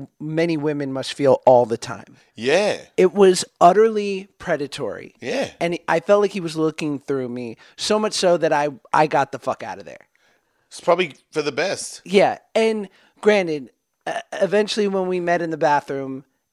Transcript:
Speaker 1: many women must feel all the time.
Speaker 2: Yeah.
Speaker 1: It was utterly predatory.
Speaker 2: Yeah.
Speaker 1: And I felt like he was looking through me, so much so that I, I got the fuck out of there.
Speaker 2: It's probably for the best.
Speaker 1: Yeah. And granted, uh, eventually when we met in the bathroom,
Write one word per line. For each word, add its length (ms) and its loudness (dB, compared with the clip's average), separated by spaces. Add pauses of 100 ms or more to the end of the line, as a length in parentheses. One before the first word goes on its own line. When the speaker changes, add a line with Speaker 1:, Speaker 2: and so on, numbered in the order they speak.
(200)
Speaker 1:
many 380 -2
women 340 -4
must 220 -8
feel 320 4
all 220 8
the 100 -2
time. 400 -14 (160)
Speaker 2:
Yeah. 460 0 (180)
Speaker 1:
It 160 4
was 320 4 (140)
utterly 720 4 (100)
predatory. 800 -6
Speaker 2:
Yeah. 400 -6
Speaker 1:
And 180 -4 (100)
I 120 0
felt 240 2
like 80 -2
he 80 -8
was 180 -8
looking 400 -4
through 320 -6
me, 280 -12 (200)
so 220 -2
much 140 -2
so 240 2
that 140 0
I, 180 0 (220)
I 140 4
got 260 0
the 60 -10
fuck 240 -6
out 160 -12
of 80 -20
there. 220 -20 (600)
Speaker 2:
It's 140 -20
probably 320 0 (180)
for 120 -4
the 80 -2
best. 520 -6
Speaker 1:
Yeah. 360 2 (160)
And 340 -2 (300)
granted, 500 0 (380)
uh, 140 -6 (120)
eventually 540 0
when 180 -2
we 140 -4
met 240 -2
in 80 -6
the 60 -6
bathroom, 680 -2 (280)